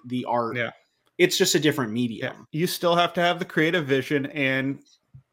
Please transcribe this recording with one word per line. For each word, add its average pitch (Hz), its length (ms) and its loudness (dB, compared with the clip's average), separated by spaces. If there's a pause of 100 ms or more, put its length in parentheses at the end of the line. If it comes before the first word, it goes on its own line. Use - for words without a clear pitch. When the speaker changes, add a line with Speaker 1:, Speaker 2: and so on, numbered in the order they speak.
Speaker 1:
the 123 200 -4
art. 117 300 -2
Speaker 2:
Yeah. 117 160 -4 (440)
Speaker 1:
It's 175 220 2
just 180 160 4
a 165 60 2
different 139 300 0
Speaker 2:
Yeah. 107 40 -6
Speaker 1:
medium. 120 580 -6
Speaker 2:
You 156 140 -2
still 175 300 0
have 170 180 2
to 180 80 -2
have 175 160 2
the 175 80 -6
creative 165 400 0
vision, 135 400 0
and 135 540 -2 (520)